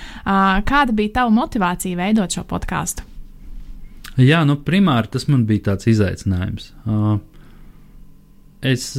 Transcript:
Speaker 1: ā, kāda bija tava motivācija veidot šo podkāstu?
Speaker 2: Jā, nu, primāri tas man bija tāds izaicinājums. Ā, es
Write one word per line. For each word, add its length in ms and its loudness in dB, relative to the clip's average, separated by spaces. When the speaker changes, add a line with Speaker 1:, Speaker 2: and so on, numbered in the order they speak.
Speaker 1:
ā, 420 4
kāda 240 2
bija 300 0
tava 100 2
motivācija 640 0
veidot 400 0
šo 80 -6
podkāstu? 600 -6
Speaker 2:
Jā, 240 6
nu, 160 2
primāri 520 2
tas 160 -4
man 200 2
bija 220 0
tāds 180 0
izaicinājums. 800 0
Ā, 320 0
es 380 -2